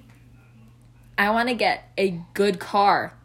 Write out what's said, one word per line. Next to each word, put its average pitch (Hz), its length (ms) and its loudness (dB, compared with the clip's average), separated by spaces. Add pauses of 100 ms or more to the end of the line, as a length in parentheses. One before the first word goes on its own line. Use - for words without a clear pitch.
(1160)
I 202 140 2
wanna 240 240 0
get 208 420 -2
a 190 260 -2 (120)
good 202 260 0
car. 196 540 0 (120)